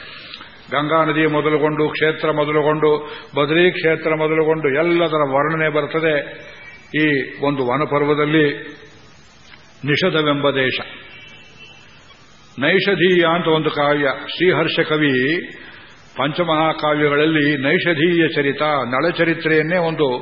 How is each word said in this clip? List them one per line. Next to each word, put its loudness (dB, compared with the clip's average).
ಗಂಗಾ 0
ನದಿ 2
ಮೊದಲುಗೊಂಡು, 0
ಕ್ಷೇತ್ರ -2
ಮೊದಲುಗೊಂಡು, 0
ಬದರಿ 4
ಕ್ಷೇತ್ರ 0
ಮೊದಲುಗೊಂಡು, 0
ಎಲ್ಲದರ 0
ವರ್ಣನೆ 0
ಬರ್ತದೆ -2
ಈ 0
ಒಂದು 0
ವನಪರ್ವದಲ್ಲಿ. 0
ನಿಷಧವೆಂಬ 0
ದೇಶ. -2
ನೈಷಧೀಯ 2
ಅಂತ -2
ಒಂದು 2
ಕಾವ್ಯ, 0
ಶ್ರೀಹರ್ಷ 2
ಕವಿ 0
ಪಂಚಮಹಾಕಾವ್ಯಗಳಲ್ಲಿ 0
ನೈಷಧೀಯ 2
ಚರಿತ, -2
ನಳಚರಿತ್ರೆಯನ್ನೇ 0
ಒಂದು 0